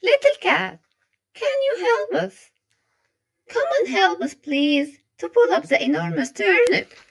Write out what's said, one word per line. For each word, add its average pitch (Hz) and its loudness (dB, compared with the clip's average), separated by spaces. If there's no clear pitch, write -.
little 554 4
cat, 185 -2
can 554 -4
you 466 -2
help 466 0
us? - -12
Come 523 -2
and - -2
help 392 0
us, 294 -6
please, 294 -2
to - -10
pull 480 4
up 320 0
the - 0
enormous 269 -2
turnip. 392 0